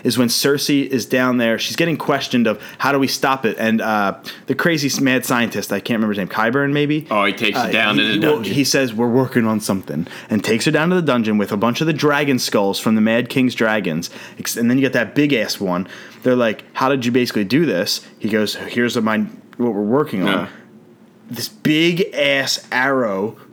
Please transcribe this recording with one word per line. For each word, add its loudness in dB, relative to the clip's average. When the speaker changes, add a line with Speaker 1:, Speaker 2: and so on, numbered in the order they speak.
Speaker 1:
is 0
when 2
Cersei 0
is -2
down 0
there. 2
She's -6
getting 0
questioned 0
of, 0
"How 0
do 2
we 2
stop -2
it?" 0
And, 0
uh, 0
the -2
crazy 0
s-, -2
mad 2
scientist, -2
I -2
can't -2
remember 0
his -4
name, -4
Qyburn 0
maybe? 0
Speaker 2:
Oh, 2
he 0
takes -2
Speaker 1:
Uh, 0
Speaker 2:
it -2
down 2
Speaker 1:
he, 2
Speaker 2:
in 0
a 0
Speaker 1:
he, 0
well, 2
Speaker 2:
dungeon. -4
Speaker 1:
he 2
says, 0
"We're 0
working 2
on 0
something," -4
and 0
takes 0
her 4
down 2
to 2
the 2
dungeon 2
with 0
a -2
bunch 0
of 0
the 2
dragon 2
skulls 0
from 2
the 4
Mad 2
King's 0
dragons. 0
Ex-, -8
and 2
then 4
you 2
get 0
that 0
big 2
ass -2
one. -2
They're 2
like, 0
"How 0
did 0
you 0
basically 2
do 2
this?" -2
He -4
goes, 0
"Here's -2
my, 0
what -2
we're -2
working 0
on." 2
Speaker 2:
Yeah. 0
Speaker 1:
This -10
big 0
ass 0
arrow, 0